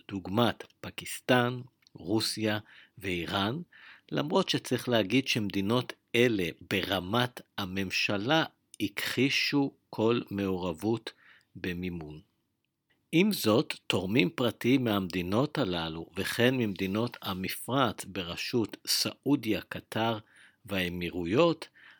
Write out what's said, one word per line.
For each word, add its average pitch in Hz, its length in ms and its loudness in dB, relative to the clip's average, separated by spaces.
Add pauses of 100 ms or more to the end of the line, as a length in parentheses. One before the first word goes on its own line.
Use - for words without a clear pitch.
דוגמת 98 560 0 (180)
פקיסטן, 123 800 0 (320)
רוסיה 107 680 0 (380)
ואיראן, 98 640 -2 (500)
למרות 147 380 0
שצריך 123 400 -2
להגיד 117 380 2
שמדינות 104 680 0 (220)
אלה 110 340 4 (220)
ברמת 98 720 0 (160)
הממשלה 101 880 0 (380)
הכחישו 135 880 0 (180)
כל 117 320 2 (100)
מעורבות 95 840 -2 (420)
במימון. 87 640 -6 (960)
עם 208 140 6
זאת, 110 420 4 (140)
תורמים 110 420 2
פרטיים 123 540 2
מהמדינות 98 720 0
הללו, 82 480 -2 (100)
וכן 120 420 0
ממדינות 104 640 -2
המפרץ 104 840 -2
בראשות 95 720 -4 (100)
סעודיה, 113 760 0
קטר 110 560 -2 (480)
והאמירויות, 90 1000 0 (320)